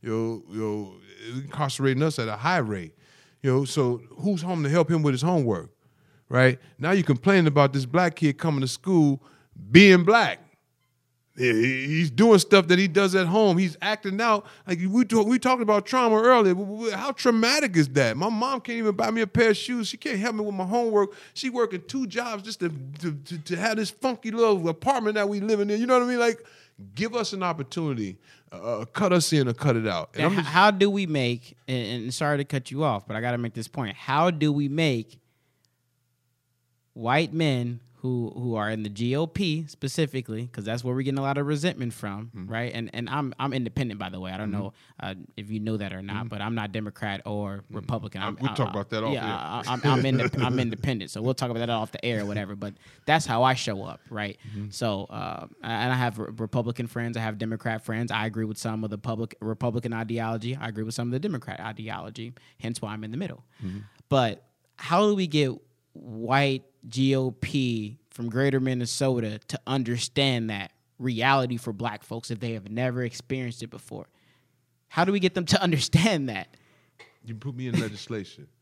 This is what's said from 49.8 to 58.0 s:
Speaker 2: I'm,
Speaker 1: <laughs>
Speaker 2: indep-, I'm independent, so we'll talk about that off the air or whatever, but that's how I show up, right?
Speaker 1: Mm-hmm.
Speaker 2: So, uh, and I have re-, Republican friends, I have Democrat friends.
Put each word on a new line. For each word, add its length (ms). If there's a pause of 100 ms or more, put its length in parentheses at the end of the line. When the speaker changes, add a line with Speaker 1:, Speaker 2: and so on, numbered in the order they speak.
Speaker 2:
I'm, 200
Speaker 1:
<laughs> 140
Speaker 2:
indep-, 280
I'm 140
independent, 500
so 140
we'll 100
talk 160
about 120
that 100
off 200
the 140
air 160
or 60
whatever, 280
but 200 (320)
that's 180
how 160
I 140
show 280
up, 160 (120)
right? 260 (140)
Speaker 1:
Mm-hmm. 180
Speaker 2:
So, 360
uh, 420 (160)
and 280
I 40
have 240
re-, 80 (100)
Republican 480
friends, 320
I 40
have 180
Democrat 440
friends. 280